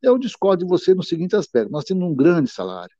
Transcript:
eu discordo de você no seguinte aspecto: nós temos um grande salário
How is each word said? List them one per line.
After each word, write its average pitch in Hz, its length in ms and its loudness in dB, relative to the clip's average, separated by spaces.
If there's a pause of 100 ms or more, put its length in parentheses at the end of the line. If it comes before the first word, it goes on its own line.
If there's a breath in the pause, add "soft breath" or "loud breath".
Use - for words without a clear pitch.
eu 262 160 4
discordo 196 460 -2
de 180 40 -8
você - 260 2
no 185 100 -4
seguinte 175 320 -4
aspecto: 117 340 -2
nós 143 140 -6
temos 190 180 -4
um 175 120 -2
grande 143 360 2
salário 92 500 -10